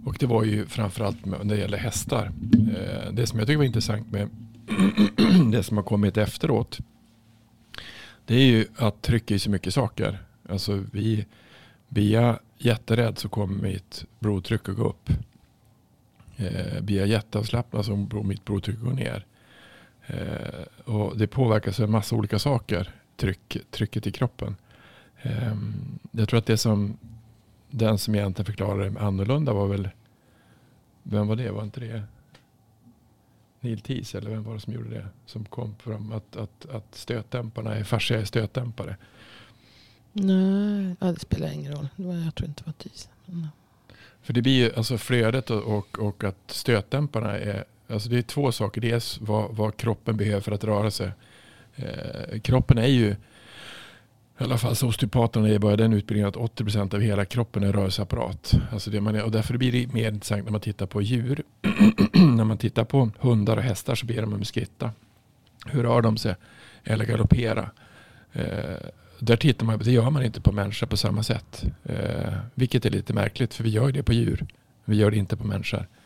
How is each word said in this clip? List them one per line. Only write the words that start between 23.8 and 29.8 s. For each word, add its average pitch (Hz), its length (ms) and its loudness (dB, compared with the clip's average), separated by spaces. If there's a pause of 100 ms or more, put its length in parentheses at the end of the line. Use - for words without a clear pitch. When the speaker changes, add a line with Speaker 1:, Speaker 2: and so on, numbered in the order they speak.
Speaker 1:
i 98 40 -4
kroppen. 107 440 -4 (680)
Ehm, 110 540 -4 (360)
jag 110 180 0
tror 120 100 4
att 110 60 -2
det 110 120 4
som, 104 400 0 (720)
den 110 280 2
som 107 180 0
egentligen 101 300 0
förklarade 98 440 -2
det 101 100 -6
annorlunda 107 540 0
var 101 140 0
väl, 98 220 -2 (1120)